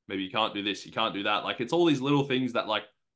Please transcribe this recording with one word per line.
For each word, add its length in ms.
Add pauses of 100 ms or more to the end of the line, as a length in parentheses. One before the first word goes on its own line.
Maybe 160
you 60
can't 240
do 100
this, 220
you 60
can't 220
do 100
that. 200
Like, 160
it's 140
all 120
these 160
little 220
things 300
that, 140
like, 160 (320)